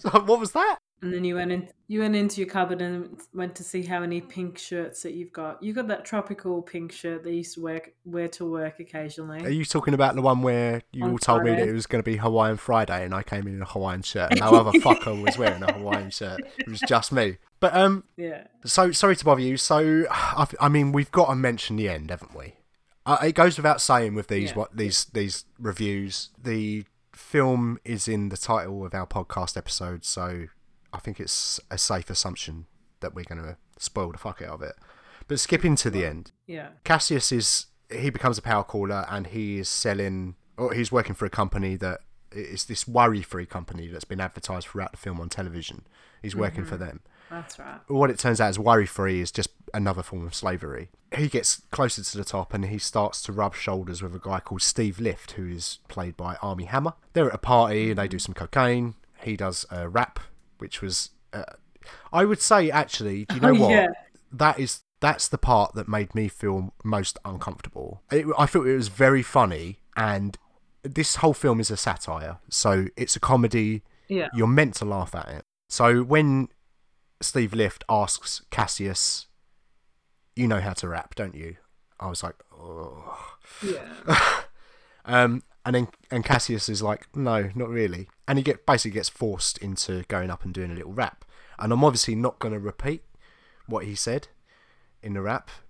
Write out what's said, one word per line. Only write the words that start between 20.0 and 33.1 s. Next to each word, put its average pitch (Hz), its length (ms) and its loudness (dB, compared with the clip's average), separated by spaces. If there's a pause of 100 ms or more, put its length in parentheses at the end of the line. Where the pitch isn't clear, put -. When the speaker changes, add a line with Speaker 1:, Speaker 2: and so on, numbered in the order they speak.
Speaker 1:
I, - 360 0 (120)
I 143 120 6
mean, 143 220 6
we've 143 200 2
gotta 160 240 6
mention 120 400 0
the 104 140 0
end, 78 180 -6
haven't - 260 -10
we? - 200 -16 (500)
Uh, 143 180 4
it 160 120 2
goes 170 240 6
without 151 240 4
saying 117 320 4
with 107 140 -4
these, 101 240 -2
Speaker 2:
Yeah. - 40 -10
Speaker 1:
what, 104 180 -4
these, 107 380 0
these 101 320 -4 (140)
reviews, 101 720 -4 (120)
the 107 440 -4 (260)
film 127 720 0
is 117 240 -4
in 104 220 -2
the 95 80 -6
title 98 480 -2
of 87 80 -10
our 92 120 -6
podcast - 520 -6
episode, 90 460 -8
so 90 420 -6 (460)
I - 60 -10
think - 220 -10
it's - 400 -4 (100)
a - 60 -8
safe 92 320 -2
assumption 85 580 -6 (340)
that - 140 -10